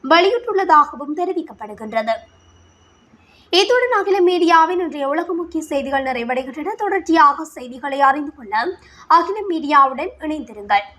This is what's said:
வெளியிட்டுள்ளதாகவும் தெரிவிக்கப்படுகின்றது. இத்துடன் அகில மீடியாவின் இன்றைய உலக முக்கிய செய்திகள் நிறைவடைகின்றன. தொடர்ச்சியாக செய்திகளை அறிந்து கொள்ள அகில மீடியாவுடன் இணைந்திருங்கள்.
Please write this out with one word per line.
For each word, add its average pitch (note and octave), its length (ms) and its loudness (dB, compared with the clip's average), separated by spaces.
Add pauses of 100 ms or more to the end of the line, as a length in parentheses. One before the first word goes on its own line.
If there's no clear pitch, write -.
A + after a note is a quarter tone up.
வெளியிட்டுள்ளதாகவும் F4 1120 2
தெரிவிக்கப்படுகின்றது. A3+ 1000 -6 (1400)
இத்துடன் A#4+ 460 2
அகில F#4+ 200 0
மீடியாவின் F4 600 4
இன்றைய C#4+ 280 -4
உலக E4+ 260 -4
முக்கிய E4 300 -6
செய்திகள் C4+ 400 -4
நிறைவடைகின்றன. C4 720 -6
தொடர்ச்சியாக E4 680 2
செய்திகளை C4+ 580 -6
அறிந்து C#4+ 340 2
கொள்ள G#3+ 180 -14 (540)
அகில E4+ 320 2 (100)
மீடியாவுடன் C#4 720 2
இணைந்திருங்கள். G#3+ 680 -4 (140)